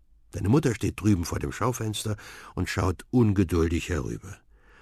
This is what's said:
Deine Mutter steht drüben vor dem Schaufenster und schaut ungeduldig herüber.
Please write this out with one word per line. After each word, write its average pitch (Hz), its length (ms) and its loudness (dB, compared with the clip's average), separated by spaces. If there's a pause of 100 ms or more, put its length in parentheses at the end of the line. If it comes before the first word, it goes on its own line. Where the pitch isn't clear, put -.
(320)
Deine 98 180 -2
Mutter 135 260 4
steht - 260 -4
drüben 95 220 4
vor - 160 -4
dem 71 120 -4
Schaufenster 110 640 -4 (360)
und 92 160 -2
schaut - 400 -2
ungeduldig 92 800 2
herüber. 67 480 -6 (440)